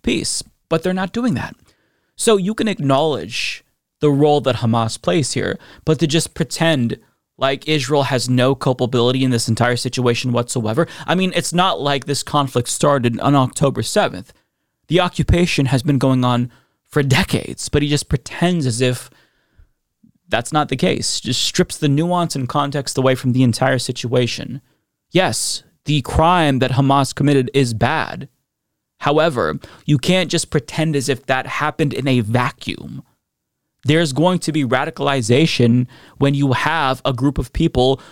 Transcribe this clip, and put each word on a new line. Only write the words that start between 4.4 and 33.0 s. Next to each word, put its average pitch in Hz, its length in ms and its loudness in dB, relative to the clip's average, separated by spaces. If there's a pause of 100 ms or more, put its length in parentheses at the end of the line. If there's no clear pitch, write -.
that 127 160 0
Hamas 113 440 0
plays 170 340 0
here, 92 240 -4 (260)
but 160 160 0
to 170 60 0
just 160 280 0
pretend 156 640 -2 (380)
like 139 320 -2
Israel 143 360 2
has 123 240 -2
no 127 260 4
culpability 127 680 0
in 131 80 0
this 117 180 -2
entire 120 280 2
situation 123 560 -2
whatsoever. 120 560 -2 (180)
I 160 80 0
mean, 185 220 0
it's 165 160 -4
not 175 280 0
like 139 260 -2
this 143 160 -4
conflict 135 460 -2
started 123 520 0
on 139 140 2
October 131 480 0
seventh. - 500 -2 (560)
The 175 120 2
occupation 170 680 2
has 123 160 0
been 139 160 2
going 127 260 2
on 120 260 0 (360)
for - 160 -2
decades, - 640 -2
but 147 140 0
he 147 60 -2
just 147 200 -2
pretends 170 580 -2
as 117 140 -2
if 127 300 -2 (1160)
that's 117 240 -2
not 151 160 0
the 143 80 -4
case, - 440 -2
just - 220 -2
strips - 340 -2
the 151 120 0
nuance 165 460 0
and 131 140 -4
context 143 500 -2
away 131 160 4
from 127 180 -2
the 131 100 4
entire 131 360 2
situation. 123 840 -4 (500)
Yes, - 520 -2 (220)
the 147 180 0
crime 160 560 2
that 131 140 0
Hamas 139 420 2
committed 139 400 2
is 123 200 2
bad. 139 540 -4 (720)
However, 143 580 2 (260)
you 147 140 2
can't 180 320 0
just - 200 -4
pretend 156 460 -2
as 135 120 -2
if 123 180 -2
that 131 200 -2
happened 147 460 -2
in 135 160 -4
a 127 120 4
vacuum. - 800 -4 (840)